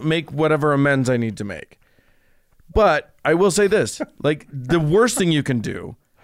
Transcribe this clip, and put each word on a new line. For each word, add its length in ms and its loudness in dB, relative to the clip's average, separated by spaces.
make 300 -2
whatever 420 0
amends 380 2
I 60 2
need 220 -4
to 60 -8
make. 360 -14
But 400 2
I 100 2
will 160 4
say 160 2
this: 340 0
like, 300 -2
the 260 -2
worst 400 2
thing 140 2
you 100 0
can 160 -2
do 380 -10